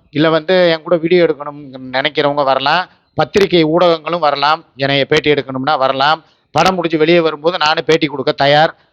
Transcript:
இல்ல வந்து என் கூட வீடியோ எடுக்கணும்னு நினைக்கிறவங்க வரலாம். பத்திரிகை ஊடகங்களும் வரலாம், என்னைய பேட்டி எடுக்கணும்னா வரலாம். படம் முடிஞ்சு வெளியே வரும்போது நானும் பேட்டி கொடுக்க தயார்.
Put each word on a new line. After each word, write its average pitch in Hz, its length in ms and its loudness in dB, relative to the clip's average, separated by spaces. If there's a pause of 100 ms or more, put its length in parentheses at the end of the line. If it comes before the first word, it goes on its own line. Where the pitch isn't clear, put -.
இல்ல 151 200 0
வந்து 170 400 2
என் 160 120 -2
கூட 170 160 -2
வீடியோ 170 260 0
எடுக்கணும்னு 147 540 -6 (140)
நினைக்கிறவங்க 143 520 -2
வரலாம். 139 460 0 (240)
பத்திரிகை 165 520 0
ஊடகங்களும் 165 540 0
வரலாம், 151 460 0 (100)
என்னைய 139 300 0
பேட்டி 151 260 2
எடுக்கணும்னா 135 460 -2
வரலாம். 135 460 0 (280)
படம் 175 240 2
முடிஞ்சு 165 220 -2
வெளியே 160 220 4
வரும்போது 160 380 -2
நானும் 156 280 -2
பேட்டி 160 220 2
கொடுக்க 135 240 -4
தயார். 147 440 2 (180)